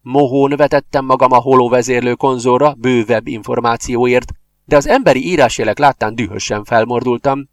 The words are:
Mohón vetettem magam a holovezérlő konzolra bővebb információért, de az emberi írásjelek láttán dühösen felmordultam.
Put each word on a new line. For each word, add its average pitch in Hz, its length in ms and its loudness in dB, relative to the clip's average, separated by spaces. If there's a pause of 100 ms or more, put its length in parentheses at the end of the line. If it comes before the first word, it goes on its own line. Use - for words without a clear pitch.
Mohón 139 560 0
vetettem 139 480 0
magam 131 280 2
a 120 80 6
holovezérlő 123 760 0
konzolra 127 640 0
bővebb 117 480 0
információért, 120 1040 -2 (320)
de - 120 2
az 156 100 2
emberi 185 400 2
írásjelek 123 520 0
láttán 123 360 0
dühösen 104 500 -6
felmordultam. 120 880 -2